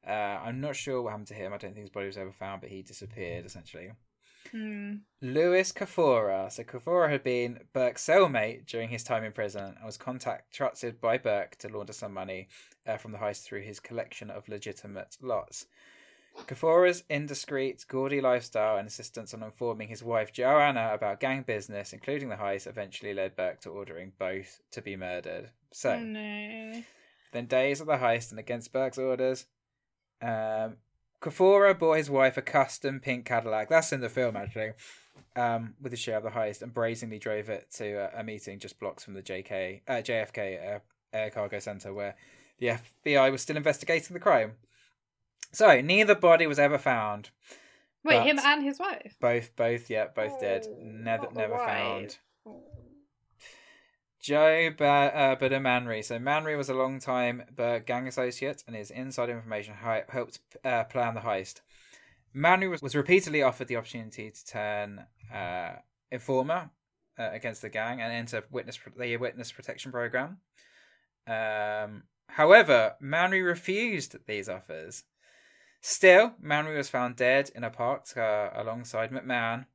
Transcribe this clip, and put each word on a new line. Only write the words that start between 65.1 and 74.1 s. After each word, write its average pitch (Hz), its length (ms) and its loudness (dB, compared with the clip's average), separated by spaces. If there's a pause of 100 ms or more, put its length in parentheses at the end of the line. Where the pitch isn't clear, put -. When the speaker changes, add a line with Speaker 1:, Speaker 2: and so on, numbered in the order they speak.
Speaker 1:
uh, 90 420 -6 (360)
informer, 139 600 -2 (480)
uh, 113 140 -4
against 113 300 -8
the 113 60 -10
gang 113 320 -4
and 117 120 -4
enter 117 380 -6
witness 120 260 -8
pr-, - 220 -18
the 120 180 -4
witness 117 360 -6
protection - 400 -12
program. 127 460 -4 (880)
Um, 107 800 -4 (240)
however, 156 720 10
Manry 180 420 0
refused 185 720 -2 (100)